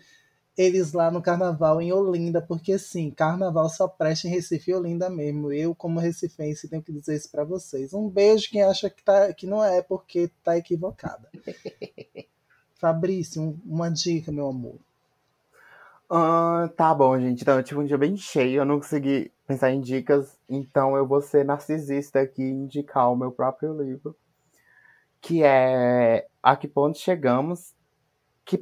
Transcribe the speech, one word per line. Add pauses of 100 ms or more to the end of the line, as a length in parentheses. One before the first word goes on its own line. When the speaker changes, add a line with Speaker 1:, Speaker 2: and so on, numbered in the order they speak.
(540)
Speaker 1:
eles
lá
no
carnaval
em
Olinda,
porque,
assim,
carnaval
só
presta
em
Recife
e
Olinda
mesmo.
Eu,
como
recifense,
tenho
que
dizer
isso
pra
vocês.
Um
beijo
quem
acha
que
tá,
que
não
é,
porque (140)
tá
equivocada.
Speaker 2:
<laughs> (460)
Speaker 1:
Fabrício,
um,
uma
dica,
meu
amor. (1400)
Speaker 2:
Ah,
tá
bom,
gente.
Então,
eu
tive
um
dia
bem
cheio,
eu
não
consegui (140)
pensar
em
dicas, (120)
então
eu
vou
ser
narcisista
aqui
e
indicar
o
meu
próprio
livro, (1080)
que
é (160)
A
Que
Ponto
Chegamos, (720)
que